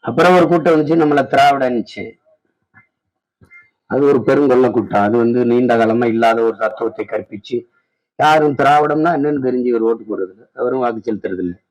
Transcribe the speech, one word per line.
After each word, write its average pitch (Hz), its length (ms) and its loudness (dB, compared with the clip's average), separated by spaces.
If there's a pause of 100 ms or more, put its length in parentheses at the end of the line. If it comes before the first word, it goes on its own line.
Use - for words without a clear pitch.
அப்புறம் 165 340 2
ஒரு 170 120 4
கூட்டம் 165 280 2
வந்துச்சு, 151 180 0
நம்மள 147 320 2
திராவிடன்னுச்சு. 135 840 0 (1700)
அது 135 200 -2
ஒரு 135 200 4
பெருங்கொள்ள 131 460 2
கூட்டம். 101 300 -2
அது 107 160 0
வந்து 120 280 0
நீண்ட 120 320 2
காலமா 113 280 0
இல்லாத 113 360 0
ஒரு 113 160 0
தத்துவத்தை 110 480 -6
கற்பிச்சு, 110 600 -10 (520)
யாரும் 151 380 2
திராவிடம்னா 147 540 2
என்னன்னு 147 380 -2
தெரிஞ்சு 123 180 -2
இவர் 117 160 0
ஓட்டு 113 220 -2
போடுறது 95 280 -8
இல்ல, 107 220 -20
அவரும் 127 260 -4
வாக்கு 110 340 -4
செலுத்துறது 95 260 -8
இல்ல. 87 320 -8